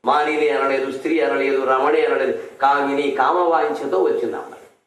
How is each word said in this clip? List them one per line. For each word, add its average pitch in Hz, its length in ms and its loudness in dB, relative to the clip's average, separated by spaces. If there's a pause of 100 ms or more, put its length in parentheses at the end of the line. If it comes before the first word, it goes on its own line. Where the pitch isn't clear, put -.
మానిని 147 500 2
అనలేదు, 135 320 0 (100)
స్త్రీ 160 220 -2
అనలేదు, 139 400 0 (120)
రమణి 151 340 2
అనలేదు, 127 300 0 (260)
కామిని 139 440 0 (140)
కామవాంఛతో 165 800 0
వచ్చింది - 400 -2
అమ్మాయి - 240 -18 (200)